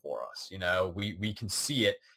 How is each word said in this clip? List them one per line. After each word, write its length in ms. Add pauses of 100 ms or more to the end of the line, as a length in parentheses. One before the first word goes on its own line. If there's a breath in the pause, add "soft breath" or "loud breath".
for 280
us, 200
you 80
know? 360
We, 240
we 140
can 160
see 380
it 100 (200 soft breath)